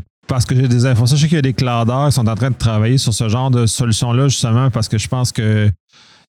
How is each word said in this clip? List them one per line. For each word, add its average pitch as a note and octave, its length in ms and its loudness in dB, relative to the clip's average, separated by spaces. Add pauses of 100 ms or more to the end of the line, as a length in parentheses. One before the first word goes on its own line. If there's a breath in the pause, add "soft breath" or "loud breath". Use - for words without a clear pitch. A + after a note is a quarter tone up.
(280)
parce B2+ 180 0
que C3 100 -2
j'ai C3 140 2
des A#2+ 160 2
infos, B2 220 2
je C3+ 100 2
sais D3+ 100 2
qu'il D#3+ 80 0
y D#3+ 40 2
a - 20 0
des C3 120 0
cloudeurs B2 540 0
qui C#3+ 80 2
sont A#2 120 0
en A2 80 -2
train A#2 160 -2
de A#2+ 40 -4
travailler A2+ 420 0
sur B2+ 160 -2
ce A2+ 140 -4
genre B2+ 240 0
de A#2+ 140 2
solution-là, A#2+ 640 0
justement, B2 420 0
parce A2 160 -2
que A2+ 100 -4
je G#2 120 -4
pense B2+ 240 -2
que G#2+ 360 0 (600 loud breath)